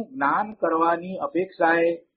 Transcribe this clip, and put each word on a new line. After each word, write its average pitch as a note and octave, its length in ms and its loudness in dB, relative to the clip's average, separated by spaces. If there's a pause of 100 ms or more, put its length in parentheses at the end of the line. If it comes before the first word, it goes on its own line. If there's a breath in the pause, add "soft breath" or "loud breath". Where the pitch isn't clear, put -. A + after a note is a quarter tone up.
જ્ઞાન D3 520 -2
કરવાની E3+ 640 0
અપેક્ષાએ E3+ 720 0 (280)